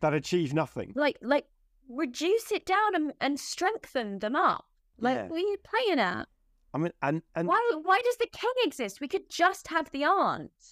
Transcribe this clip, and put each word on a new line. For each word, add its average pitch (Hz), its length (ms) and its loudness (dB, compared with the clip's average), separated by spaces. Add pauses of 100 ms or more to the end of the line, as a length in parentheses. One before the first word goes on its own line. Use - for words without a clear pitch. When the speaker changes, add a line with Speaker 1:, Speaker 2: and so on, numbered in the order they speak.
Speaker 1:
That 156 140 2
achieve 156 380 0
nothing. 147 440 -2
Speaker 2:
Like, 285 260 0
like, 277 240 2 (420)
reduce 302 640 -2
it - 140 -2
down 403 280 2
and, 302 260 0
and 277 180 0
strengthen 247 800 -4
them 214 180 -2
up. 320 300 0 (320)
Like, 254 180 2
Speaker 1:
Yeah. 208 120 -4
Speaker 2:
what 226 80 -6
are 262 100 -2
you 403 180 -2
playing 403 360 2
at? 180 280 -2 (440)
Speaker 1:
I 139 60 -2
mean, 165 140 0 (100)
and, 151 200 0 (140)
and 170 100 -2
Speaker 2:
Why, 427 380 2
why 381 200 4
does 480 120 0
the 466 100 -2
king - 240 -4 (140)
exist? 247 360 -4
We 285 60 -6
could 381 240 -6
just 370 380 2
have 320 240 -4
the 277 120 -2
aunt, 311 460 0 (220)